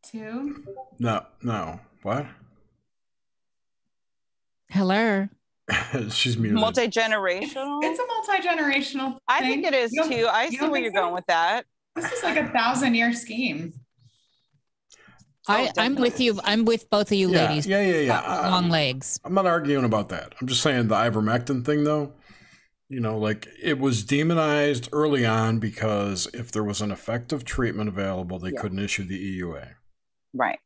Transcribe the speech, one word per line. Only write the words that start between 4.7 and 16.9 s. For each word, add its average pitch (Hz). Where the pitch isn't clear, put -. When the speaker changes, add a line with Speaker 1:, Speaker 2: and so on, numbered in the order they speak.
Speaker 2:
<laughs> -
She's 120
muted. 113
Speaker 4:
Multi-generational? 226
Speaker 1:
It's 320
a 494
multi-generational 320
Speaker 4:
I 262
think 277
Speaker 1:
thing. 320
Speaker 4:
it 269
is 233
Speaker 1:
You 302
don't, 311
Speaker 4:
too. 233
I 220
Speaker 1:
you 330
Speaker 4:
see 247
Speaker 1:
don't 302
Speaker 4:
where 277
Speaker 1:
think 226
Speaker 4:
you're 196
Speaker 1:
so? 180
Speaker 4:
going 175
with 180
that. 175
Speaker 1:
This 330
is 480
like 320
a 277
thousand-year 240
scheme. 185
Speaker 3:
I, 226
Speaker 4:
Oh, 214
Speaker 3:
I'm 254
with 240
Speaker 4:
definitely. 254
Speaker 3:
you. 208
I'm 214
with 226
both 208